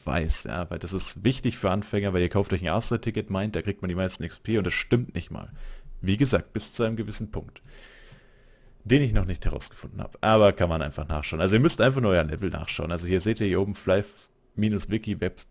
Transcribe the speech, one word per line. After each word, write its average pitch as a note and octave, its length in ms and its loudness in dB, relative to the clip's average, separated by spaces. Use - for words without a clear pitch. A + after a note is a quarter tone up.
weiß. D#2+ 400 0
Ja? F2 260 -6
Weil E2+ 80 -6
das F2 160 -8
ist F#2 280 -4
wichtig B2 360 0
für G2 120 0
Anfänger, G2+ 440 0
weil F2+ 80 4
ihr F2 80 2
kauft - 240 0
euch E2+ 80 0
ein E2 120 0
Astra-Ticket, A2+ 540 -2
meint, G2+ 280 -2
da E2 60 -4
kriegt G2+ 200 -4
man F#2 80 -4
die F2 40 -2
meisten F#2 300 -2
X - 140 -10
P A2 180 -2
und G2 100 2
das F2 60 -2
stimmt - 420 0
nicht - 160 -8
mal. - 220 -12
Wie F#2+ 160 2
gesagt, A2+ 380 2
bis - 180 -6
zu - 100 -2
einem A2+ 140 -2
gewissen G#2+ 340 -6
Punkt. - 300 -10
Den C#3+ 160 4
ich A#2 120 2
noch G2+ 100 4
nicht F2 220 -4
herausgefunden - 560 -4
habe. - 180 -16
Aber G#2+ 320 8
kann F2 160 2
man D#2+ 140 0
einfach D2+ 260 -6
nachschauen. D#2 320 -4
Also F#2+ 160 4
ihr A#2 40 6
müsst D#3+ 200 4
einfach C3 220 4
nur G#2 80 4
euer F2 140 4
Level D#2+ 260 -4
nachschauen. D#2+ 420 -6
Also F2 140 -4
hier F#2 140 2
seht G#2 200 0
ihr G#2+ 60 0
hier F#2 160 2
oben G2 120 -4
flive G2 300 2
minus G#2 340 0
wiki A2 320 -2
web - 180 -4